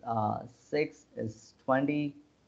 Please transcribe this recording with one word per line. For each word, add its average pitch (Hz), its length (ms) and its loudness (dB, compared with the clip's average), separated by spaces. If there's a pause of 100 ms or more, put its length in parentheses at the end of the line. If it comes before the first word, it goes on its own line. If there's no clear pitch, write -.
uh, 110 320 0 (300)
six 151 380 -2 (100)
is - 360 -8 (120)
twenty, 143 500 2 (320)